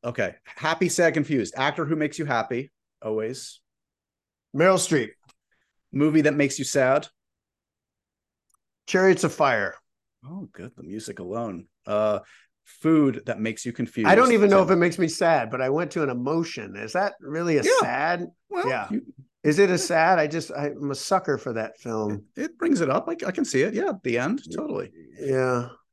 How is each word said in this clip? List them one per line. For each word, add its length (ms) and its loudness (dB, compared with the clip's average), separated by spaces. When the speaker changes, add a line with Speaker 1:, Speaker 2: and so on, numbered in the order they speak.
Speaker 1:
Okay. 400 -4
Happy, 460 -2
sad, 240 2
confused. 420 0
Actor 300 -2
who 100 -2
makes 240 -4
you 60 -4
happy, 460 -4
always. 600 -8
Speaker 2:
Meryl 220 6
Streep. 360 0
Speaker 1:
Movie 300 2
that 120 4
makes 240 0
you 60 -4
sad. 420 2
Speaker 2:
Chariots 380 4
of 100 0
Fire. 420 0
Speaker 1:
Oh, 260 -14
good. 240 -18
The 80 -20
music 360 -12
alone. 480 -8
Uh, 320 0
food 600 2
that 120 -6
makes 260 -6
you 60 -8
confused. 380 -2
Speaker 2:
I 60 8
don't 180 6
even 160 6
know 100 8
Speaker 1:
Tim. 80 4
Speaker 2:
if 60 4
it 60 4
makes 200 0
me 80 2
sad, 440 2
but 100 -4
I 80 0
went 220 -2
to 120 -2
an 60 -2
emotion. 680 -4
Is 180 -10
that 280 -2
really 380 0
a 40 -2
Speaker 1:
Yeah. 160 4
Speaker 2:
sad? 460 0
Speaker 1:
Well, 180 -4
Speaker 2:
Yeah. 240 -2
Speaker 1:
you 120 -4
Speaker 2:
Is 160 2
it 120 6
a 80 2
sad? 420 4
I 80 2
just, 240 -6
I'm 400 -6
a 40 -4
sucker 420 0
for 160 -6
that 260 -6
film. 460 -4
Speaker 1:
It, 60 -8
it 160 -8
brings 240 2
it 80 0
up. 180 0
I, 60 -6
I 60 -4
can 140 -2
see 160 0
it. 120 0
Yeah. 180 -2
At 120 -8
the 140 -2
end. 240 -2
Totally. 380 -8
Speaker 2:
Yeah. 520 -2